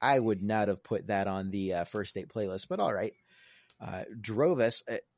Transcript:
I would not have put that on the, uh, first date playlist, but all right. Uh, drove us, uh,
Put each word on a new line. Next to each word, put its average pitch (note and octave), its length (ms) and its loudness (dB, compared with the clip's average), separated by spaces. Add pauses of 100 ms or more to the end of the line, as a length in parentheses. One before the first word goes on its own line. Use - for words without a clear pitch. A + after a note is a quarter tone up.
I C3+ 180 6
would G#2+ 240 2
not G#2 240 2
have G2 160 0
put - 240 -4
that G2 200 0
on F#2+ 240 -2
the, F#2+ 220 -2
uh, F2 120 -2
first G2+ 300 -6
date F#2+ 120 -8
playlist, F#2+ 400 -4
but F#3 140 -4
all C3+ 120 2
right. G#2 200 -2 (680)
Uh, - 240 -8 (160)
drove B2+ 400 2
us, A2+ 300 2
uh, - 80 -4 (200)